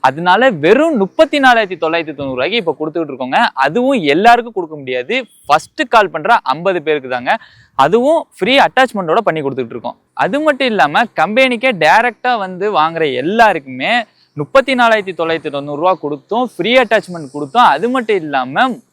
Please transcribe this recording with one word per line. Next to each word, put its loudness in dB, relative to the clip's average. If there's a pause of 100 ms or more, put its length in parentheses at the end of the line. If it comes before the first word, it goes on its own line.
அதனால 2 (140)
வெறும் 4
முப்பத்தி 0
நாலாயிரத்தி 2
தொள்ளாயிரத்தி -2
தொண்ணூறு -6
ரூபாய்க்கு -2
இப்ப -2
கொடுத்துக்கிட்டு -6
இருக்கோங்க. -2 (260)
அதுவும் 0 (140)
எல்லாருக்கும் 4
கொடுக்க -8
முடியாது, -6 (300)
ஃபர்ஸ்ட் -2 (100)
கால் 2
பண்ற 0 (140)
ஐம்பது -4
பேருக்கு -4
தாங்க. -2 (500)
அதுவும் 2 (160)
ஃப்ரீ 0 (100)
அட்டாச்மெண்ட்டோட 0
பண்ணி -2
கொடுத்துட்டு -6
இருக்கோம். -10 (280)
அது -2
மட்டும் 0
இல்லாம 2 (160)
கம்பெனிக்கே 0 (120)
டைரக்டா 2 (120)
வந்து -8 (140)
வாங்குற 0 (180)
எல்லாருக்குமே 0 (460)
முப்பத்தி 0
நாலாயிரத்தி 2
தொள்ளாயிரத்தி -2
தொண்ணூறு -6
ரூபா 2 (100)
கொடுத்தும் -4
ஃப்ரீ -4 (100)
அட்டாச்மெண்ட் -4
கொடுத்தும், 0
அது -2
மட்டும் -2
இல்லாம -2 (300)